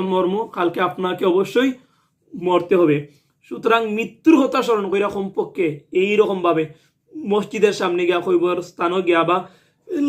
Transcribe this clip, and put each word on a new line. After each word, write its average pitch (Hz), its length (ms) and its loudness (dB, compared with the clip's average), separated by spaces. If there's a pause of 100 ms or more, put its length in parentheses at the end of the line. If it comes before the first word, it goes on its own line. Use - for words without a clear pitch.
(140)
মরমু, 185 260 0 (180)
কালকে 175 220 -2 (100)
আপনাকে 180 340 -4 (100)
অবশ্যই 214 360 2 (640)
মরতে 175 480 0
হবে। 151 160 4 (540)
সুতরাং 226 300 0 (160)
মৃত্যুর 311 440 2
কথা 262 240 0
স্মরণ 214 260 0
কইরা 202 240 0
কমপক্ষে 196 520 -4 (340)
এইরকমভাবে 190 640 2 (500)
মসজিদের 208 640 0
সামনে 180 280 -2
গিয়া, 180 180 0
কইবর 175 320 0 (120)
স্থানও 180 380 -2
গিয়া 170 220 4
বা 180 80 2 (720)